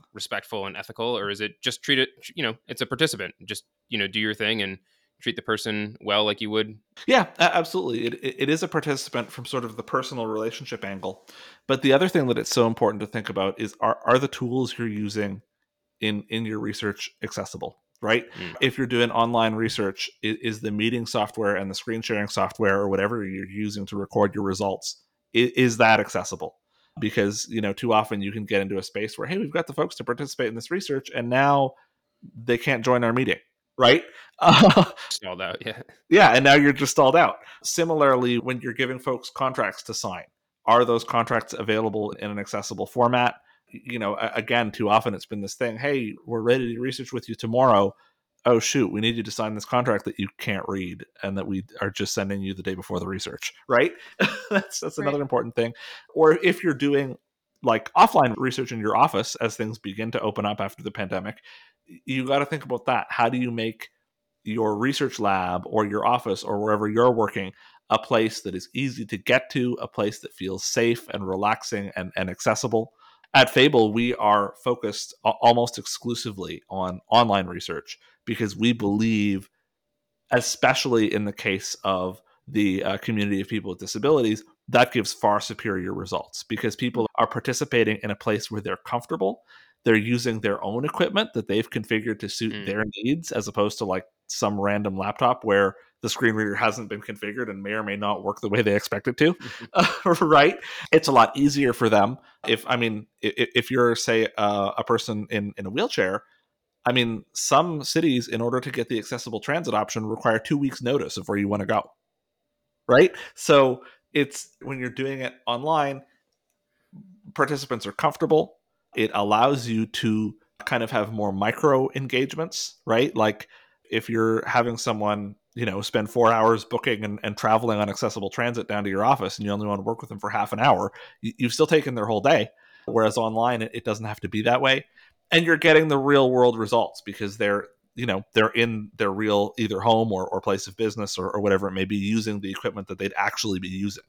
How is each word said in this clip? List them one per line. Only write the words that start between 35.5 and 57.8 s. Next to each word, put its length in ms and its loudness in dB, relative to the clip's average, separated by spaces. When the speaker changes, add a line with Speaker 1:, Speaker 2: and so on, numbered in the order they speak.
Speaker 1:
yeah. 160 -10
Speaker 2:
Yeah, 240 8
and 120 6
now 80 10
you're 180 8
just 220 0
stalled 240 6
out. 220 4
Similarly, 800 2
when 220 -6
you're 100 -8
giving 260 -4
folks 320 -6
contracts 540 -4
to 100 -10
sign, 300 -8
are 200 8
those 180 2
contracts 480 0
available 600 -2
in 200 -10
an 80 -8
accessible 460 -8
format? 500 2
Y-, 100 -18
you 160 -8
know, 160 -2
a-, 180 -4
again, 380 0
too 160 -4
often 260 2
it's 120 -12
been 160 -10
this 140 -10
thing, 220 -4
"Hey, 360 -4
we're 140 -4
ready 340 2
to 60 -10
research 320 -8
with 160 -8
you 80 -8
tomorrow. 580 4
Oh, 140 6
shoot, 340 0
we 80 -2
need 160 0
you 60 -4
to 80 -10
sign 240 -6
this 100 -12
contract 400 0
that 140 -8
you 180 -4
can't 320 -6
read 340 -6
and 160 -6
that 100 -6
we 180 -6
are 80 -2
just 240 -6
sending 280 -4
you 120 -6
the 100 -12
day 120 -6
before 260 -6
the 60 -8
research," 440 -8
right? 240 2
<laughs> 300 -4
That's, 300 -2
that's 180 -8
Speaker 3:
Right. 80 -4
Speaker 2:
another 160 -2
important 360 -2
thing. 160 0
Or 260 6
if 220 2
you're 100 2
doing, 440 0
like, 320 0